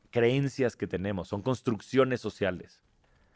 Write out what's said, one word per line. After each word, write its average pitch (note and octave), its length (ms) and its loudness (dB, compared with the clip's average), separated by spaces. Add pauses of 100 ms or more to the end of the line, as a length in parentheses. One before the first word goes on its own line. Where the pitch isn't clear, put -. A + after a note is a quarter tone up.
(100)
creencias B2+ 640 2
que G2 140 -6
tenemos, F#2+ 400 -4
son G#2 140 -4
construcciones B2+ 800 0
sociales. F#2 640 -4 (540)